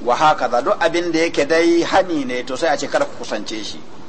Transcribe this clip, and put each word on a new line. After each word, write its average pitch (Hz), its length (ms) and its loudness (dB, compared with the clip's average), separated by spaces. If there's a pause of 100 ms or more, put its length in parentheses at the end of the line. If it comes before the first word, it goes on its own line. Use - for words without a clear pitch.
Wa 120 120 2
hakaza, 127 460 2
duk 196 180 0
abin 170 320 0
da 160 80 2
yake 165 280 2
dai 170 360 4
hani 175 420 0
ne, 123 180 -4
to 127 140 -6
sai 156 160 2
a 143 40 0
ce 135 100 -4
kada 143 180 0
ku - 180 -10
kusance 107 400 -6
shi. - 160 -10 (300)